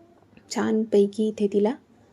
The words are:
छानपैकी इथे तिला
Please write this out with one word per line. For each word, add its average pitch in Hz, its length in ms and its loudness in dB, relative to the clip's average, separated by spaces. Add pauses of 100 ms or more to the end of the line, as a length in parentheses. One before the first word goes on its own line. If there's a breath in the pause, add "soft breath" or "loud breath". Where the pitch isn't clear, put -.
(520)
छानपैकी 214 760 0
इथे 214 260 -2
तिला 208 200 2 (400)